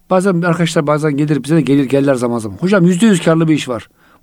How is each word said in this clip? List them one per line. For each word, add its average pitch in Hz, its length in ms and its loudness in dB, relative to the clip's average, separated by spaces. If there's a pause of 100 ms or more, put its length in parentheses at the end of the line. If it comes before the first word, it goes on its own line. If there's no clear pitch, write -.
Bazen 185 320 0
arkadaşlar 165 460 0
bazen 151 300 0
gelir, 147 260 -2
bize 151 120 -2
de 160 60 4
gelir, 139 240 0
gelirler 139 300 0
zaman 120 240 -4
zaman. 104 180 -10
"Hocam 185 280 2
yüzde 180 200 2
yüz 196 180 2
karlı 165 240 2
bir 156 60 2
iş 147 160 -4
var. 113 200 -8 (340)